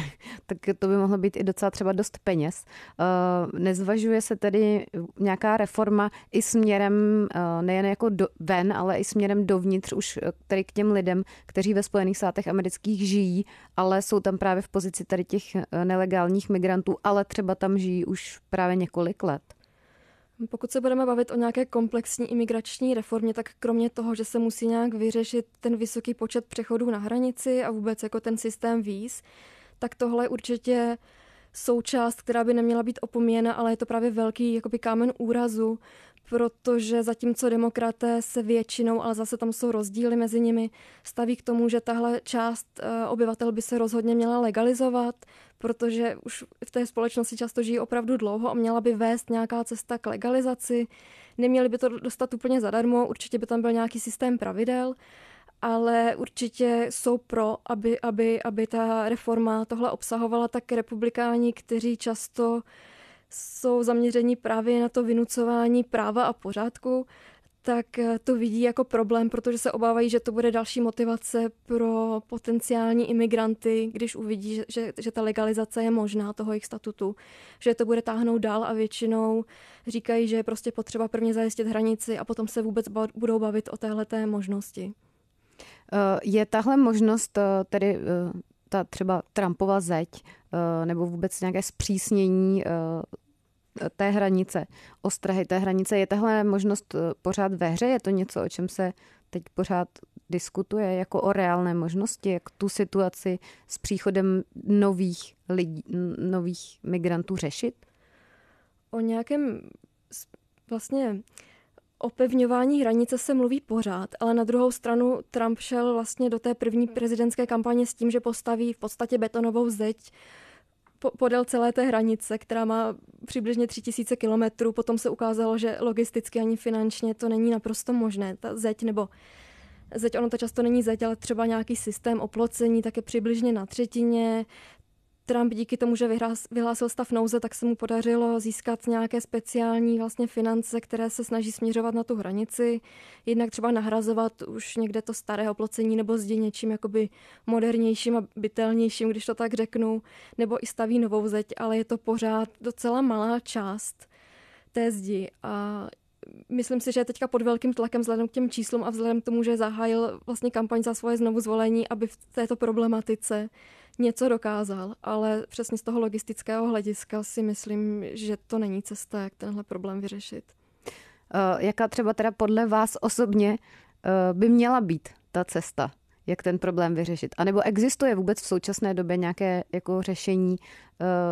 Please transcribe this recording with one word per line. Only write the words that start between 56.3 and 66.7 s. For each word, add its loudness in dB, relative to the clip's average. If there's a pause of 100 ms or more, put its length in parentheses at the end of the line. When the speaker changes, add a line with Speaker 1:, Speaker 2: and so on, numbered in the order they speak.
Speaker 2:
jsou 0
pro, -2
aby, 0
aby, 0
aby -2
ta 0
reforma 0
tohle -2
obsahovala, -2
tak -4
republikáni, 0
kteří -2
často -2 (720)
jsou 0
zaměření 4
právě 0
na 2
to 0
vynucování 2
práva 0
a 0
pořádku, -4 (560)